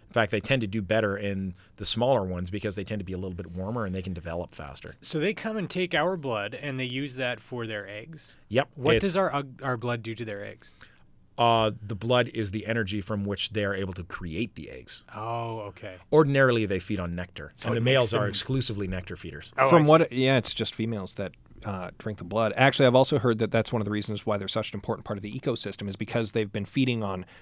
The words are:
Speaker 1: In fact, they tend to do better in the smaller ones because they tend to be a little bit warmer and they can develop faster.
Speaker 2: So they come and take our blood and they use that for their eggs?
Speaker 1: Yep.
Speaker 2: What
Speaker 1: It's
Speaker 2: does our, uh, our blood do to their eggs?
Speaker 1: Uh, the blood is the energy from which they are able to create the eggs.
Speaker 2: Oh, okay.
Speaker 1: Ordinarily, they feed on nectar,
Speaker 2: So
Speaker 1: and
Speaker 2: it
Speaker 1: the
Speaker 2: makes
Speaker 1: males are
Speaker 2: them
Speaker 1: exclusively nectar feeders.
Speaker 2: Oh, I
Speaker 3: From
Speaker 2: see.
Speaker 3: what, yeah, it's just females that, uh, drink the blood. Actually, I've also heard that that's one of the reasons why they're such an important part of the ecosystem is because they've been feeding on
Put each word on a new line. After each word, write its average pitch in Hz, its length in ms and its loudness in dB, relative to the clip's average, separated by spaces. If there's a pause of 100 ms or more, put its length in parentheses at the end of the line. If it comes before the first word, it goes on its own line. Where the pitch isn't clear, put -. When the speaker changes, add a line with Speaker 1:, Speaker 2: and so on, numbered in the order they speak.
Speaker 1:
In - 60 -12
fact, 113 180 2
they 107 100 2
tend 135 200 0
to 107 60 -2
do 107 140 -2
better 104 340 2
in 98 380 -4 (240)
the 101 80 -6
smaller 120 380 2
ones 90 260 -4
because 98 260 -4
they 101 80 -4
tend 104 160 -6
to 92 60 -8
be 92 80 -8
a 90 40 -4
little 92 180 -6
bit 87 160 -10
warmer 101 340 -4
and 92 80 -4
they 95 80 -2
can 92 120 -6
develop 82 420 -8
faster. - 460 -12
Speaker 2:
So - 180 -4
they 185 160 0
come 220 200 -6
and 196 140 -4
take 180 240 -4
our 175 240 2
blood 117 380 -4
and 139 240 -6
they 131 60 -4
use 131 320 -6
that 123 220 -2
for 117 280 -8
their 104 200 -6
eggs? - 480 -14 (140)
Speaker 1:
Yep. 117 260 -4
Speaker 2:
What 123 220 2
Speaker 1:
It's 196 80 2
Speaker 2:
does 185 120 0
our, 185 160 2
uh, 143 100 -2 (180)
our 127 160 -2
blood 120 240 -4
do 110 140 -8
to 117 100 -8
their 104 180 -8
eggs? - 300 -16 (640)
Speaker 1:
Uh, 113 340 6 (100)
the 104 140 -6
blood 117 380 2
is 104 180 -2
the 101 140 -6
energy 107 340 -2
from 101 240 -4
which 101 280 -4
they 107 120 0
are 98 100 0
able 95 200 -4
to 87 100 -10
create 87 520 -6
the 80 140 -12
eggs. - 360 -12 (100)
Speaker 2:
Oh, 117 520 -6
okay. 95 280 -14 (160)
Speaker 1:
Ordinarily, 135 540 6
they 95 140 0
feed 98 200 -4
on 87 160 -4
nectar, 87 400 -10
Speaker 2:
So - 140 -10
Speaker 1:
and 117 80 0
Speaker 2:
it - 20 0
Speaker 1:
the 117 60 2
Speaker 2:
makes 131 100 4
Speaker 1:
males 120 180 4
are 110 80 4
Speaker 2:
them 104 80 0
Speaker 1:
exclusively 104 580 0
nectar 90 280 -6
feeders. 76 420 -12
Speaker 2:
Oh, 131 100 6
I - 20 6
Speaker 3:
From 156 160 10
Speaker 2:
see. 147 40 8
Speaker 3:
what, 160 220 8
yeah, 131 260 4
it's - 160 0
just - 220 -4
females 110 400 -4
that, 98 160 -6 (320)
uh, 92 340 -6
drink 107 200 -6
the 90 80 -12
blood. 104 320 2
Actually, 135 300 6
I've 123 80 8
also 131 240 6
heard 117 200 4
that 107 120 0
that's 110 200 2
one 117 100 0
of 101 40 -2
the 104 60 -4
reasons 104 340 -4
why 104 120 2
they're 98 120 -6
such - 240 -4
an 107 40 -6
important 107 280 -6
part 104 120 -6
of 95 60 -10
the 104 80 -10
ecosystem 110 560 -4
is 98 80 -6
because 113 380 -2
they've 107 180 0
been 101 140 -4
feeding 127 380 0
on 92 220 -4 (160)